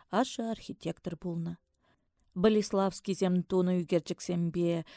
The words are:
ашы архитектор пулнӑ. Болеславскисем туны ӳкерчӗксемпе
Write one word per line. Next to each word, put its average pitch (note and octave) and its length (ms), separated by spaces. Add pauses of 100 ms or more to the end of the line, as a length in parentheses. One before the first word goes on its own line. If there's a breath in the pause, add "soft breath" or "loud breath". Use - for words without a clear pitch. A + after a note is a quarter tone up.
ашы A#3+ 340
архитектор F#3+ 800
пулнӑ. E3+ 340 (800)
Болеславскисем G3 1080
туны F3+ 400
ӳкерчӗксемпе E3+ 1000 (120)